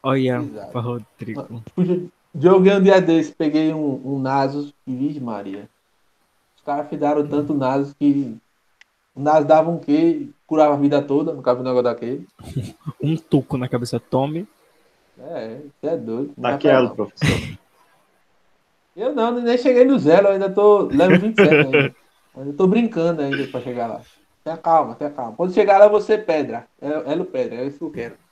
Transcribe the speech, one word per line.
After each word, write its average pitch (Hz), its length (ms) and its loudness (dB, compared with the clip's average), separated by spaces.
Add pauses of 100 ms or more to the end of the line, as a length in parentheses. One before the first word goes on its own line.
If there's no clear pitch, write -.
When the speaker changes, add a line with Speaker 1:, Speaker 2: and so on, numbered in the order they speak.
Speaker 1:
Olha, 131 400 0
Speaker 2:
Exato. - 380 -10
Speaker 1:
Rodrigo. 117 840 -10 (120)
Speaker 2:
Mas, 180 260 -2 (340)
joguei 185 380 6
um 196 100 2
dia 190 180 6
desse, 160 300 0
peguei 156 420 0
um, 151 280 -4 (140)
um 135 40 -6
Nasus 139 540 -2 (120)
e, 131 80 -8
vixe 143 260 -4
Maria. 104 500 -10 (880)
Os - 60 -20
caras 147 260 -6
fizeram 147 380 0
tanto 147 260 -2
Nasus 139 400 -2
que 139 440 0 (800)
o 131 60 -12
Nasus 151 260 2
dava 160 240 4
um 170 80 -4
quê? 156 480 0 (180)
Curava 156 280 2
a 143 40 0
vida 143 240 2
toda, 143 320 -2
não 139 80 -12
cabe 123 200 0
um - 20 -8
negócio 127 200 0
daquele. 120 440 -6 (120)
Speaker 1:
<laughs> - 440 -12 (180)
Um 156 160 -2
tuco 139 400 -2
na 123 100 -6
cabeça, 120 320 -6
tome. 151 480 -4 (720)
Speaker 2:
É, 127 400 -12 (220)
você 143 60 -8
é - 100 -4
doido. 117 400 -8
Não 123 60 -14
Speaker 3:
Tá 127 80 -2
Speaker 2:
dá 139 60 -4
Speaker 3:
quieto, 143 160 2
Speaker 2:
pra 131 140 4
não. - 80 -10
Speaker 3:
professor. 107 640 -4 (1400)
Speaker 2:
Eu 247 180 -4
não, 233 180 0 (100)
nem 240 160 0
cheguei 247 260 4
no 269 160 4
zero, 170 280 6
eu 196 60 4
ainda 196 160 -2
tô 202 340 6
level 180 360 4
vinte 220 180 -2
e 202 60 6
sete 156 120 6
Speaker 1:
<laughs> 143 120 4
Speaker 2:
ainda. 139 280 0 (420)
Eu 143 180 -10
tô 190 120 0
brincando 170 540 0
ainda 139 260 -4
pra 127 140 -10
chegar 120 260 -8
lá. 104 140 -10 (420)
Tenha 160 140 -10
calma, 156 380 2
tenha 147 160 -8
calma. 113 240 -10
Quando 180 180 -4
chegar 196 260 4
lá, 208 60 10
eu 208 60 6
vou 208 100 2
ser 214 240 -2
pedra. 123 400 -4 (160)
É, 147 300 -6
Elo 175 140 -4
Pedra, 113 320 -6
é 127 100 -6
isso 143 120 -12
que 175 40 -10
eu 160 80 -10
quero. 117 240 -12 (160)